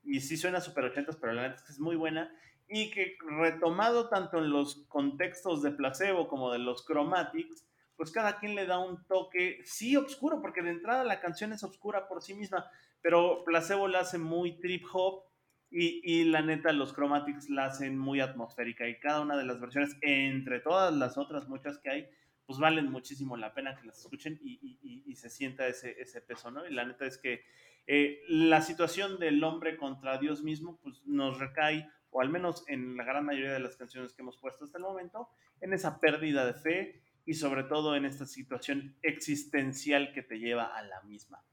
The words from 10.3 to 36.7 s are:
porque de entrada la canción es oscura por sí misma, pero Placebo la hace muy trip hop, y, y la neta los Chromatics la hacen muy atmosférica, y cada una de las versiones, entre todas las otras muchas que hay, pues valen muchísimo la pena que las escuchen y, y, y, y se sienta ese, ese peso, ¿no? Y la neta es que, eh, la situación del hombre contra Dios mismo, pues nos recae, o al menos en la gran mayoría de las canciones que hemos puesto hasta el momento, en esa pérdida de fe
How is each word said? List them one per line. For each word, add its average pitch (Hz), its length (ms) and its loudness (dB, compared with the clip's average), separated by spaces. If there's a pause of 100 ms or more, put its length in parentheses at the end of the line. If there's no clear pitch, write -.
porque - 200 -4
de 170 80 0
entrada 202 340 0
la 202 160 0
canción 180 340 -4
es 208 100 -8
oscura 202 440 -4
por 175 140 -8
sí 190 120 -12
misma, 196 360 -4 (300)
pero 175 440 6
Placebo 180 440 2
la 185 120 4
hace 175 180 -2
muy 170 420 -2
trip 180 320 -4
hop, 190 300 0 (480)
y, 170 340 2
y 165 200 4
la 160 180 6
neta 156 300 2
los 139 220 0
Chromatics 143 540 0
la 135 180 0
hacen 135 320 -4
muy 135 220 0
atmosférica, 120 680 -4
y 120 100 -6
cada 151 220 0
una 147 160 0
de 135 100 0
las 123 140 -4
versiones, 143 420 -2
entre 135 580 2
todas 180 340 4
las 127 220 0
otras 143 320 -6
muchas 139 300 -8
que 139 120 -8
hay, 143 180 -4 (380)
pues 131 120 -8
valen 156 320 4
muchísimo 131 460 -8
la 110 160 -8
pena 135 240 -6
que 127 100 -20
las 110 120 -20
escuchen 151 440 -10
y, 127 100 -12 (100)
y, - 200 -16
y, 262 280 -16
y 247 60 -12
se 240 120 -20
sienta 131 380 -4
ese, 123 340 -4
ese 123 220 -14
peso, 120 280 -12
¿no? 147 160 -10
Y 165 60 -10
la 123 140 -2
neta 127 200 -8
es 131 120 -8
que, 123 240 -4 (440)
eh, 143 420 4
la 160 340 8
situación 175 560 0
del 156 260 4
hombre 160 320 -2
contra 135 420 -4
Dios 147 240 -2
mismo, 156 400 -8
pues 135 220 -16
nos 139 340 0
recae, 151 480 0 (240)
o 127 120 0
al 135 80 2
menos 175 380 -2
en 127 280 -6
la 123 80 -8
gran 139 220 -2
mayoría 135 260 -2
de 135 80 -2
las 127 160 -8
canciones 127 380 -14
que - 80 -18
hemos 123 160 -14
puesto 131 260 -12
hasta 147 140 -16
el 180 60 -10
momento, 185 440 -10 (320)
en 190 140 4
esa 160 260 0
pérdida 151 460 4
de 123 80 0
fe - 480 -2 (240)